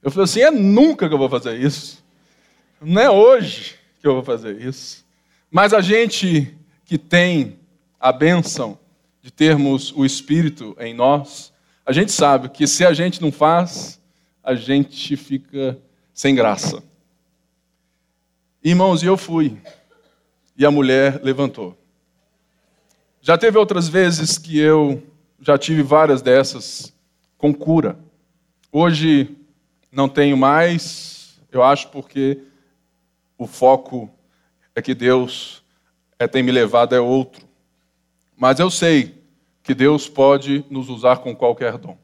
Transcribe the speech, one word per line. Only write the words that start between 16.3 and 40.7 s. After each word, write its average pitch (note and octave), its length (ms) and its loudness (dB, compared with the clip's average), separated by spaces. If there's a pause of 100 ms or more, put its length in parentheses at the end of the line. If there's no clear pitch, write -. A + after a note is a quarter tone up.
graça. G#2+ 480 -2 (1800)
Irmãos, F3+ 380 2
e E3+ 40 -4
eu F#3+ 100 2
fui. D#3+ 420 -4 (1000)
E C3+ 80 2
a D3 40 6
mulher C3+ 540 2
levantou. A#2 540 -6 (1400)
Já E3 160 2
teve A3 200 2
outras F#3 300 0
vezes E3+ 500 0
que D#3 220 -4
eu D3+ 420 2 (380)
já C#3+ 180 2
tive D#3 240 -2
várias C#3+ 400 2
dessas B2+ 720 -2 (440)
com D3 160 0
cura. C#3+ 440 0 (720)
Hoje D#3 680 0 (520)
não C#3 200 -2
tenho C#3+ 260 0
mais, D#3 1040 -2 (100)
eu B2 140 0
acho C#3 260 2
porque C3+ 540 -6 (920)
o A#2 100 -12
foco B2+ 600 0 (680)
é A2+ 60 -8
que C3 120 -6
Deus B2 680 -2 (560)
é, A#2+ 80 -2
tem C3 160 -2
me B2 80 0
levado A#2+ 420 2
é B2+ 60 2
outro. B2+ 480 -4 (880)
Mas C3 240 0
eu F3+ 100 0
sei D#3+ 540 -2 (400)
que C3+ 100 -4
Deus C#3+ 360 0
pode C#3 600 0
nos C3 200 -10